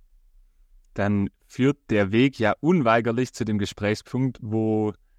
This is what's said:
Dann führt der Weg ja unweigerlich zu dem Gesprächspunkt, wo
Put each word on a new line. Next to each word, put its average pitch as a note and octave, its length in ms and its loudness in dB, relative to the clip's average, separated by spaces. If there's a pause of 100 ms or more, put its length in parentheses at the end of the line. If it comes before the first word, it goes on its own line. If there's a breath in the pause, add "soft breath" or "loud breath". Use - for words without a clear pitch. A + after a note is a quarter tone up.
(960)
Dann G2+ 360 -2 (160)
führt - 440 -2
der G2+ 220 2
Weg C3 260 2
ja G#2 220 2
unweigerlich A#2+ 720 0
zu - 120 -6
dem G#2+ 140 -2
Gesprächspunkt, G#2+ 840 -4
wo G#2+ 520 -2 (260)